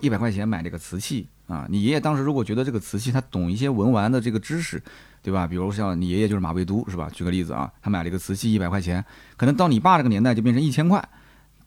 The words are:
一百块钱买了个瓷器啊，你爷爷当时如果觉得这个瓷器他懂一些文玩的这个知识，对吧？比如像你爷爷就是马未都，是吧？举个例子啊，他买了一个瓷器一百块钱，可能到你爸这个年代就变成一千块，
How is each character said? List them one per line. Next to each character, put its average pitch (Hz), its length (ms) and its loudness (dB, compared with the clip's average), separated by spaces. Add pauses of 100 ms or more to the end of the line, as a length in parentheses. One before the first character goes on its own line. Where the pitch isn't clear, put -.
一 143 60 2
百 107 80 2
块 117 120 0
钱 101 180 -2
买 101 140 -2
了 85 80 -8
个 85 80 -8
瓷 87 220 -8
器 117 300 -6 (180)
啊， 78 220 -6
你 101 140 0
爷 120 80 2
爷 147 80 0
当 151 180 0
时 135 60 -2
如 147 100 0
果 131 100 0
觉 104 100 -4
得 123 100 0
这 135 80 -4
个 117 80 -2
瓷 101 200 -6
器 120 100 -2
他 127 120 2
懂 90 280 -2
一 92 60 0
些 135 140 0
文 117 220 2
玩 110 200 4
的 131 80 2
这 117 120 -2
个 107 60 -2
知 156 240 -4
识， 85 200 -8 (400)
对 95 120 -4
吧？ 90 140 0
比 85 80 -6
如 92 160 -2
像 98 280 -2
你 90 100 0
爷 90 100 0
爷 110 80 4
就 104 80 0
是 95 60 0
马 82 100 0
未 90 140 0
都， 101 240 0
是 92 80 -6
吧？ 78 160 -6
举 - 100 -8
个 87 80 0
例 92 100 2
子 80 120 -6
啊， 65 180 -4 (100)
他 - 80 -4
买 90 140 0
了 85 60 -4
一 - 20 -4
个 92 80 -4
瓷 98 160 -4
器 113 180 0
一 107 60 4
百 87 80 0
块 95 140 0
钱， 87 220 -2 (340)
可 117 80 0
能 139 100 4
到 180 140 4
你 120 100 4
爸 185 180 6
这 147 60 2
个 123 60 2
年 104 120 4
代 123 140 4
就 110 60 0
变 120 120 4
成 127 80 2
一 156 80 2
千 156 200 2
块， 196 120 4 (640)